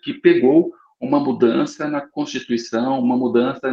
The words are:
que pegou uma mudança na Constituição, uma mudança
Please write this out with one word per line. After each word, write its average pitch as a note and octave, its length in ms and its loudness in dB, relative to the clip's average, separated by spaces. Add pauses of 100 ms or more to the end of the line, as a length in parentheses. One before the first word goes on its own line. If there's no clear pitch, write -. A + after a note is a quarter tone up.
que C#3+ 100 -10
pegou E3 640 4 (260)
uma C3+ 180 0
mudança C3+ 680 0
na D3 140 -6
Constituição, C3 960 -4
uma B2 160 0
mudança B2+ 560 0